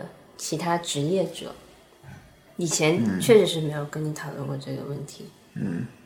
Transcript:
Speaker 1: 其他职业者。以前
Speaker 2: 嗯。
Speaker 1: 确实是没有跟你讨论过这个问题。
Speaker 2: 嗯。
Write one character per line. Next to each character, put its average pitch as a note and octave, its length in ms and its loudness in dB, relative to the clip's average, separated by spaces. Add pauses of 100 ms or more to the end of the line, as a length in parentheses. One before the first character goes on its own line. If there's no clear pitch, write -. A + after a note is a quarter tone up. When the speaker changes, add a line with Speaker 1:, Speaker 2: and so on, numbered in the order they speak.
(360)
Speaker 1:
其 - 200 -6
他 E3+ 220 0
职 D3 220 -4
业 E3+ 260 2
者。 - 260 -12 (1040)
以 F3 100 -2
前 E3 380 4
Speaker 2:
嗯。 F#2+ 160 2
Speaker 1:
确 A3 180 10
实 F#3 80 8
是 E3 140 -2
没 D3+ 120 -2
有 D3 140 -4
跟 D#3 180 -6
你 D3+ 100 -2
讨 D3+ 180 -8
论 C3 140 -6
过 C#3 100 -4
这 C3+ 200 -8
个 - 80 -8
问 C#3+ 220 -8
题。 - 200 -16 (280)
Speaker 2:
嗯。 F2+ 320 -4 (200)